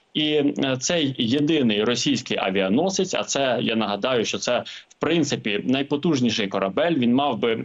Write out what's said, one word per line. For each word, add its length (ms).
І, 100
е, 560
цей 380
єдиний 640
російський 560
авіаносець, 760
а 100
це, 380
я 140
нагадаю, 480
що 140
це, 260
в 120
принципі, 640
найпотужніший 800
корабель, 480
він 200
мав 240
би 260